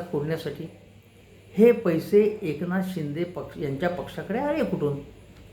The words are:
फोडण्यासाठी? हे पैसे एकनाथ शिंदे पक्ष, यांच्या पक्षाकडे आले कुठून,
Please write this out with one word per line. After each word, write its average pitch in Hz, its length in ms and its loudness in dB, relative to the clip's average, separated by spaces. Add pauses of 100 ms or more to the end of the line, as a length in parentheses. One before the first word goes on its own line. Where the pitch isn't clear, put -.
(120)
फोडण्यासाठी? 156 580 -4 (880)
हे 233 140 10
पैसे 196 680 4
एकनाथ 180 440 -2
शिंदे 156 380 -4
पक्ष, - 340 -8
यांच्या 139 320 -2
पक्षाकडे 170 500 -6
आले 294 240 0
कुठून, 147 340 -2 (560)